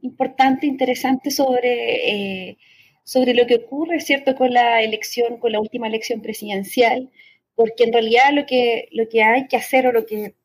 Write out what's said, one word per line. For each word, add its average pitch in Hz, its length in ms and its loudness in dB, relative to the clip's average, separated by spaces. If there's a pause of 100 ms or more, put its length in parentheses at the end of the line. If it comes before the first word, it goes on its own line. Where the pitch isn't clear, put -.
importante, 262 640 0
interesante 262 640 -2
sobre, 233 1160 -2
eh, - 80 -18 (480)
sobre 254 280 0
lo 240 140 4
que 240 80 4
ocurre, 302 460 -4
¿cierto?, 277 340 -2
con 254 180 0
la 233 300 2
elección, 233 540 -4
con 233 160 -2
la 214 80 -2
última 226 260 -6
elección 220 340 -6
presidencial, 220 880 -2 (460)
porque 226 300 2
en 233 80 -2
realidad 233 400 4
lo 285 120 0
que, 240 460 0
lo 226 160 -2
que 220 160 2
hay 247 240 2
que - 80 -4
hacer 262 320 2
o 247 60 2
lo 220 120 2
que 208 400 -8